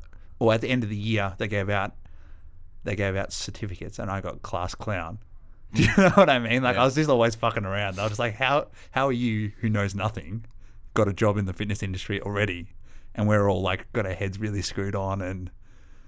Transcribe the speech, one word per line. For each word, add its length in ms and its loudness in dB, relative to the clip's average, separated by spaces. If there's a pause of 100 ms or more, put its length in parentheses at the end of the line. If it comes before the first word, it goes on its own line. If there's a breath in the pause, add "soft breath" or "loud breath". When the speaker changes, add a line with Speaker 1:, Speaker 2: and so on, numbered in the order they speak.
(380 soft breath)
Speaker 1:
well, 140 6
at 80 4
the 80 -2
end 160 2
of 60 -2
the 60 -4
year, 420 0
they 100 -2
gave 220 0
out, 240 0 (880 soft breath)
they 100 -2
gave 220 0
out 160 -4
certificates, 640 -8
and 120 -4
I 100 -2
got 220 -8
class 320 -4
clown. 440 -6 (280)
<laughs> 280 -18
Do 80 6
you 140 6
know 140 8
what 200 8
I 80 6
mean? 240 2
Like, 140 4
Speaker 2:
Yeah. 60 6
Speaker 1:
I 20 8
was 100 4
just 160 2
always 240 6
fucking 300 -2
around. 340 -2
I 40 0
was 100 0
just 80 -6
like, 140 0
"How, 340 2 (240 loud breath)
how 160 2
are 40 2
you, 480 0
who 80 0
knows 260 0
nothing, 500 -4 (500 soft breath)
got 140 6
a 40 2
job 260 2
in 80 0
the 60 -4
fitness 300 -4
industry 380 -4
already?" 480 -2 (460 soft breath)
And 120 2
we're 240 6
all, 120 2
like, 320 -2
got 100 2
our 80 -4
heads 260 -4
really 220 -2
screwed 340 -4
on 280 -2
and, 280 -6 (580 soft breath)